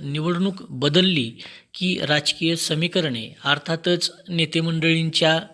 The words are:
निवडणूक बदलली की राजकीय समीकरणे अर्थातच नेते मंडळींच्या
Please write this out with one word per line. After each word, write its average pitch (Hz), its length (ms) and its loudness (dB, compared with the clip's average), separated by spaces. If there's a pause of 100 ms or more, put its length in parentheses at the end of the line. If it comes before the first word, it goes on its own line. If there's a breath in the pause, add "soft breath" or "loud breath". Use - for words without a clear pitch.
निवडणूक 175 680 -2
बदलली 147 600 2 (440 loud breath)
की 180 320 -2
राजकीय 151 500 0
समीकरणे 156 720 -2 (160)
अर्थातच 165 640 0 (180)
नेते 165 320 0
मंडळींच्या 165 800 2 (160)